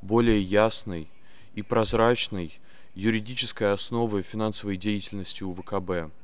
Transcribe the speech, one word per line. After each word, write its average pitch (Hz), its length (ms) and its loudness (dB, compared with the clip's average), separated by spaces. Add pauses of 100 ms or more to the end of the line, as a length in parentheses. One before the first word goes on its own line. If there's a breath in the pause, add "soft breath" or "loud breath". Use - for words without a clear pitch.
более 110 400 6
ясной 98 680 2 (440 soft breath)
и 104 80 -6
прозрачной 113 960 2 (360 soft breath)
юридической 110 800 0
основы 107 500 0
финансовой 104 540 -2
деятельности 101 680 -4
У 92 100 -4
В 90 100 -8
К 98 180 -2
Б 87 300 -2 (120)